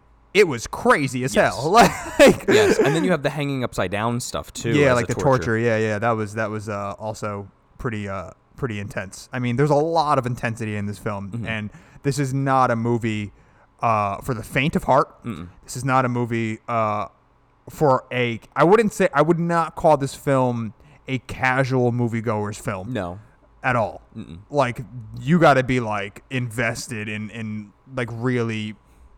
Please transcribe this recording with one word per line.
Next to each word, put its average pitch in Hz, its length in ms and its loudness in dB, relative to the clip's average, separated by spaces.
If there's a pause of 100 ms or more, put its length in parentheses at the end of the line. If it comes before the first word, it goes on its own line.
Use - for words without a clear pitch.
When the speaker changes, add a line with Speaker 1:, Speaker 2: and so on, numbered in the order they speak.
(340)
Speaker 1:
it 196 140 6
was 123 180 -4
crazy 135 580 0
as 131 120 -4
Speaker 2:
Yes. 151 180 4
Speaker 1:
hell. 120 180 -2
<laughs> 202 480 4
Like, 269 280 8
Speaker 2:
Yes, 403 320 4
and 139 160 4
then 165 80 0
you 185 80 0
have 156 100 0
the 143 80 -2
hanging 139 340 -4
upside 104 280 -4
down 117 300 -2
stuff, - 300 -8
too, - 200 -4
Speaker 1:
Yeah, 147 200 4
Speaker 2:
as 123 40 4
Speaker 1:
like 120 120 0
Speaker 2:
the 120 60 -2
Speaker 1:
the 107 80 -2
Speaker 2:
torture. 131 240 4
Speaker 1:
torture. 113 140 0
Yeah, 117 180 2
yeah, 110 220 0
that 110 180 0
was, 104 160 -6
that 110 160 -4
was, 107 180 -8
uh, 101 300 -6
also 104 500 -8 (300)
pretty, 104 320 -8
uh, 95 220 -10 (240)
pretty 110 240 -6
intense. 98 520 -12
I 127 60 -8
mean, 123 180 -2
there's 143 140 2
a 143 60 4
lot 151 420 2
of 123 80 0
intensity 117 500 -4
in 104 120 -4
this 101 100 -8
film, 101 340 -6
Speaker 2:
Mm-hmm. 117 140 -8
Speaker 1:
and 107 240 -6 (320)
this 139 160 -2
is 135 160 -2
not 135 380 2
a 117 40 2
movie, 113 580 -2 (480)
uh, 104 400 0
for 139 120 -6
the 104 100 -6
faint 143 320 -2
of 180 100 -2
heart. 139 380 2
Speaker 2:
Mm-mm. 87 260 -10 (140)
Speaker 1:
This - 140 -12
is 123 80 -10
not 131 200 2
a 123 40 0
movie, 113 480 -2 (100)
uh, 107 400 -2 (640)
for 135 420 2
a, 120 280 -2 (160)
I 139 80 4
wouldn't 208 300 6
say, 190 200 2
I 143 80 4
would 160 180 4
not 170 360 0
call 156 220 4
this 135 180 -4
film 123 580 0 (340)
a 135 120 -4
casual 127 720 0
moviegoer's 113 680 -2
film. 104 360 -8
Speaker 2:
No. 92 260 -6 (440)
Speaker 1:
At 131 120 0
all. 98 260 -2 (140)
Speaker 2:
Mm-mm. 85 220 -14 (140)
Speaker 1:
Like, 135 300 0 (380)
you 143 200 2
gotta 139 240 8
be, 127 160 0
like, 104 500 -6
invested 113 800 -4
in, 107 220 -8
in, 107 400 -10 (240)
like, 120 160 -4
really 113 640 -2 (420)